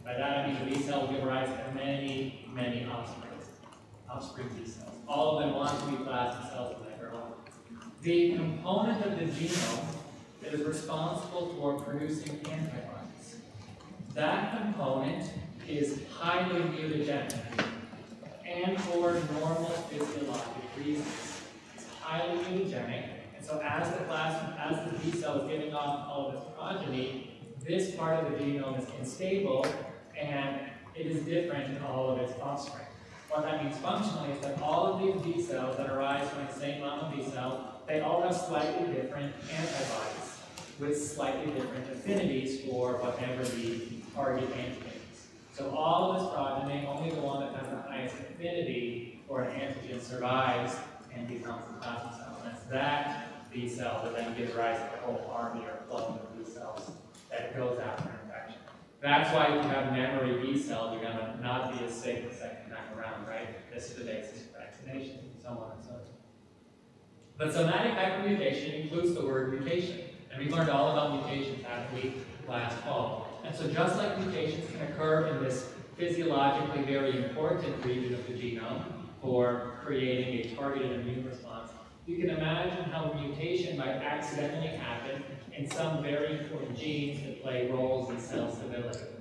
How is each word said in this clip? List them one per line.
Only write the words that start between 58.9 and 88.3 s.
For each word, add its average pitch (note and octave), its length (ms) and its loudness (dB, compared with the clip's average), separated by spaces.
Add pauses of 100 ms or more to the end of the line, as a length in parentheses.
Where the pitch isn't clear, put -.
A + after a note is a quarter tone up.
That's C#3+ 320 6
why D3 240 8
if D3 60 4
you C#3+ 80 2
have C3 200 2
memory B2+ 540 4
B C#3 160 4
cells, A2+ 320 -2
you're A2 80 -4
gonna A2+ 400 -4
not B2 340 0
be A#2+ 100 -2
as A#2 80 -4
sick A#2+ 360 -2
the - 60 -10
second A2 340 -10
time A2+ 260 -10
around, A2 320 -6
right? A2+ 460 -8
This - 160 -8
is - 80 -12
the A#2+ 60 -8
basis A2 400 -6
for - 160 -16
vaccination, C3+ 580 -10 (160)
and - 80 -16
so B2 80 -10
on - 260 -8
and - 80 -14
so - 60 -14
forth. - 200 -12 (1300)
But - 160 0
somatic E3 420 6
hypermutation F#3+ 880 2
includes E3+ 320 4
the - 100 0
word C3 280 2
mutation. E3+ 480 0 (280)
And C3+ 140 -4
we've D3 100 2
learned D#3+ 160 6
all C#3+ 220 8
about C#3+ 340 4
mutations, C3+ 400 -2
haven't B2 300 -4
we, B2+ 180 0 (340)
last A#2+ 320 -2
fall? - 640 -2
And D#3+ 120 -4
so D#3 140 -2
just F3+ 280 4
like G3 220 2
mutations D#3+ 500 0
can - 120 -6
occur D#3 480 4
in C3+ 140 2
this - 260 0 (260)
physiologically C#3+ 880 4
very C3+ 400 4
important - 600 2
region B2 300 2
of A#2+ 140 -4
the B2+ 60 -4
genome A#2 500 -2 (380)
for B2 600 4
creating B2+ 680 2
a A2+ 40 -6
targeted C3 440 0
immune B2 260 -2
response, - 460 -8 (340)
you E3+ 120 0
can E3+ 120 4
imagine D#3+ 640 2
how D#3+ 140 0
a D3+ 160 0
mutation C#3+ 560 0
might C3 180 0
accidentally - 720 0
happen B2 560 -4 (300)
in - 180 -4
some D#3+ 320 2
very D3 360 2
important - 380 -4
genes D3 460 0
that - 180 -8
play B2+ 300 2
roles B2+ 400 4
in A#2 80 -2
cell A#2 320 0